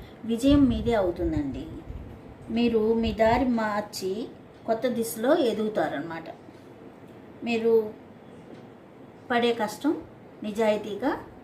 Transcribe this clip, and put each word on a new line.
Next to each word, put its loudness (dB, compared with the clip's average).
విజయం 4
మీదే 0
అవుతుందండి. -2
మీరు 2
మీ 0
దారి 4
మార్చి -2
కొత్త 0
దిశలో 0
ఎదుగుతారన్నమాట. -2
మీరు 2
పడే 4
కష్టం -2
నిజాయితీగా 0